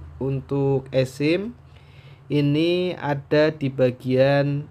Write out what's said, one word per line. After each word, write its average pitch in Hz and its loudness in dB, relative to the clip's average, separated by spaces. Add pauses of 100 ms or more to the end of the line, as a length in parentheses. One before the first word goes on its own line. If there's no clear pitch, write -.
(200)
untuk 135 -2
eSIM, 151 -2 (720)
ini 160 0
ada 151 0
di 139 -4
bagian 139 2